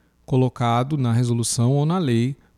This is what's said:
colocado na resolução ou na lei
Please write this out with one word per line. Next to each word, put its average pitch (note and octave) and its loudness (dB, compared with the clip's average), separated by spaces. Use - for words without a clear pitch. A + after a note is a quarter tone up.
colocado B2+ 0
na A#2+ 0
resolução A#2+ 0
ou C#3+ 2
na F3 0
lei B2+ 0